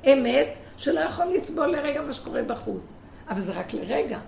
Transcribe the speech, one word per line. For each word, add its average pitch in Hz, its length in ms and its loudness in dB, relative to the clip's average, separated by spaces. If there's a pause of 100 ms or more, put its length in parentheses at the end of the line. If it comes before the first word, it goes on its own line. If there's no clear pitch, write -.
אמת, 269 520 6 (200)
שלא 311 220 2
יכול 349 260 0
לסבול 330 420 0
לרגע 294 340 0
מה 285 120 -6
שקורה - 300 -4
בחוץ. 220 500 -6 (360)
אבל 196 120 -2
זה 185 180 -4
רק 185 140 -8
לרגע. 214 540 -2